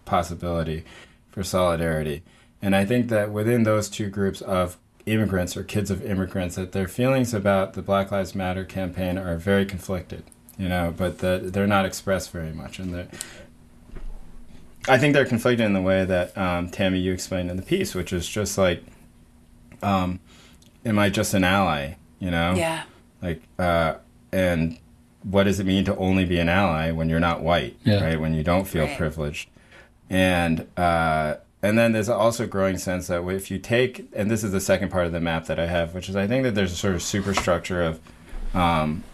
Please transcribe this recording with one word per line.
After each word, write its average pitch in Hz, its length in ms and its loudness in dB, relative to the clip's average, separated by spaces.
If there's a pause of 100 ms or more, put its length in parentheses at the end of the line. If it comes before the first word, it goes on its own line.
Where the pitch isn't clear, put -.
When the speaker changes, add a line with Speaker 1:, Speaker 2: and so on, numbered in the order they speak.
Speaker 1:
possibility 85 800 -2 (480)
for 95 100 -6
solidarity. 82 800 0 (400)
And 98 140 4
I 98 80 4
think 117 240 2
that 104 240 0
within 113 320 2
those 107 260 2
two 104 180 -6
groups 98 320 -2
of 90 360 -2 (280)
immigrants 98 520 0
or 95 80 -6
kids 98 260 -2
of 95 160 -4
immigrants, 92 480 -2
that 92 180 -6
their 95 140 -2
feelings 127 480 0
about 98 380 2
the 92 100 -8
Black 98 300 0
Lives 95 220 -2
Matter 92 300 -4
campaign 90 540 -4
are 90 180 -4
very 98 300 2
conflicted, 90 560 -8 (340)
you 92 120 -4
know, 87 280 0
but 90 220 -4
that 92 340 -2
they're 101 140 2
not 98 200 4
expressed 95 440 -4
very 80 220 -8
much. 78 260 -12
And 92 160 -8
they're, 87 140 -10 (1800)
I 127 100 8
think 143 160 6
they're 139 120 6
conflicted 117 400 2
in 101 60 4
the 95 100 2
way 95 220 4
that, 90 340 0
um, 87 300 0
Tammy, 92 320 0
you 92 120 0
explained 90 380 -4
in 90 60 -6
the 92 60 -8
piece, - 340 -2
which 90 160 -6
is 87 160 -2
just 104 280 -4
like, 90 280 2 (1000)
um, 92 380 0 (640)
am 107 140 2
I 101 100 6
just 104 240 -2
an 95 120 4
ally, 87 500 2 (240)
you 90 120 -4
know? 85 240 2
Speaker 2:
Yeah. 160 280 -2 (400)
Speaker 1:
Like, 85 180 -6 (180)
uh, 85 360 2 (360)
and 87 460 0 (460)
what 98 220 4
does 98 140 2
it 101 60 -2
mean 95 220 4
to 101 100 0
only 92 300 2
be 87 120 0
an 85 120 2
ally 82 400 2
when 80 180 -2
you're 82 100 2
not 85 220 2
white, 80 440 0
Speaker 3:
Yeah. 101 200 4
Speaker 1:
right? 80 160 0
When 80 140 0
you 78 80 0
don't 87 260 2
feel 80 160 0
Speaker 2:
Right. 71 140 -2
Speaker 1:
privileged. 76 500 -4 (600)
And, 87 560 2 (100)
uh, 80 600 2 (260)
and 107 160 4
then 117 140 4
there's 107 180 0
also 117 340 2
a - 20 -4
growing 95 320 0
sense 90 280 -4
that 87 220 -2
if 95 220 -4
you 95 80 -4
take, 123 560 0
and 104 160 0
this 107 140 0
is 98 80 -2
the 95 80 0
second 92 300 2
part 90 160 0
of 82 60 -4
the 85 80 -2
map 82 260 -2
that 78 120 -4
I 85 80 0
have, 85 280 -2
which 90 160 -10
is 98 60 -2
I 98 100 0
think 131 180 0
that 117 100 0
there's 95 180 0
a 87 40 -8
sort 98 180 0
of 85 80 -4
superstructure 92 800 0
of, 80 180 -2 (540)
um, 82 480 2 (100)